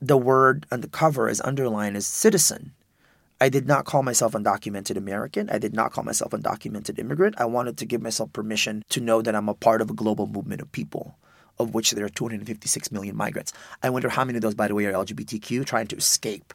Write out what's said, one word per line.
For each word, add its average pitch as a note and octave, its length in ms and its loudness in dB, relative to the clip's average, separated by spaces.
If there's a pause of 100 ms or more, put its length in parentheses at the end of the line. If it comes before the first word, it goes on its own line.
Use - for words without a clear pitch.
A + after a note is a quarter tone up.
the C#3 160 6
word C3 520 6
on B2 120 -4
the G#2 60 -8
cover C3+ 420 2
is A2 100 -2
underlined A2 560 0
as G2+ 100 -4
citizen. - 680 2 (680)
I C3+ 60 6
did C3 180 2
not C#3+ 200 4
call C#3+ 160 2
myself A#2 320 2
undocumented G#2 640 -2
American. A2+ 500 -4
I - 80 0
did G#2+ 160 -2
not A2 200 0
call - 120 -4
myself A2+ 280 -2
undocumented G#2+ 680 -6
immigrant. D3+ 420 0
I B2 60 2
wanted A#2+ 320 -2
to A2+ 80 -6
give A2+ 160 -2
myself A2 320 -4
permission G#2+ 560 -2
to - 100 0
know A2+ 220 4
that A2+ 120 0
I'm G#2 140 0
a G#2 60 0
part A2+ 260 4
of A2 80 0
a A2 60 -6
global G#2+ 320 0
movement G2+ 340 -6
of - 120 -14
people, - 440 -8 (420)
of A#2 140 -2
which A2 200 0
there G#2+ 120 -4
are G2+ 60 -4
two A#2 180 -6
hundred G#2 180 -8
fifty-six - 460 -6
million G2+ 240 -6
migrants. G#2 380 -4 (280)
I C3 60 2
wonder B2+ 220 0
how C3 160 2
many B2 100 -4
of A2+ 60 0
those, G#2+ 120 0
by G#2+ 140 0
the G2+ 60 0
way, G#2 100 2
are G2+ 80 0
L F#2+ 140 0
G G#2+ 80 -10
B - 100 -8
T G#2+ 140 -8
Q, B2 260 -4
trying A2+ 220 0
to - 100 -10
escape - 580 -2